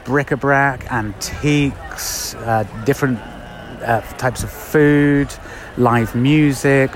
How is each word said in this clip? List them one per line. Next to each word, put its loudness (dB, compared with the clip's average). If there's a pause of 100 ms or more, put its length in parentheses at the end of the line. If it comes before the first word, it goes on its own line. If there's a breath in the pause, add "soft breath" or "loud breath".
bric-a-brac, 0
antiques, -4
uh, -2 (200)
different, 0 (640)
uh, 0 (160)
types -2
of -6
food, 4 (480 loud breath)
live 2
music, 4